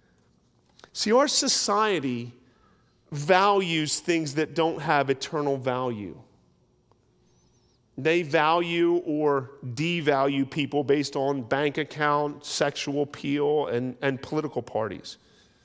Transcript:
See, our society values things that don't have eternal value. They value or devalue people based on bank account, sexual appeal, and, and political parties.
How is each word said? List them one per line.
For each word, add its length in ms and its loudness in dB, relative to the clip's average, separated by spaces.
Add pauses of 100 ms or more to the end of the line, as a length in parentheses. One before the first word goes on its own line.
(920)
See, 180 0
our 160 6
society 1040 0 (800)
values 880 2
things 360 -2
that 200 -2
don't 260 0
have 280 2
eternal 480 -2
value. 600 -4 (1800)
They 240 2
value 840 2
or 460 0 (140)
devalue 840 0
people 360 -2
based 320 0
on 240 0
bank 360 0
account, 680 0
sexual 580 -2
appeal, 640 -2
and, 340 -4
and 200 0
political 400 -4
parties. 560 -6 (480)